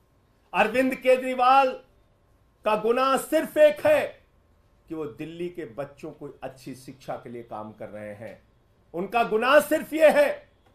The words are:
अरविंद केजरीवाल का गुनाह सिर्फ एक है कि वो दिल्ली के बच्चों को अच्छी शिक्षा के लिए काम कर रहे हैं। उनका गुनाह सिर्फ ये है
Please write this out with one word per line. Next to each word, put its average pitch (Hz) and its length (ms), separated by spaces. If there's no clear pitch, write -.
अरविंद 240 400
केजरीवाल 254 920
का 214 120
गुनाह 254 400
सिर्फ 302 400
एक 302 300
है - 380
कि 160 60
वो 156 120
दिल्ली 165 420
के 170 160
बच्चों - 460
को 143 320
अच्छी 131 320
शिक्षा 131 420
के 120 120
लिए 120 140
काम 110 300
कर 107 160
रहे 104 260
हैं। 101 280
उनका 196 300
गुनाह 233 360
सिर्फ 302 320
ये 311 180
है - 380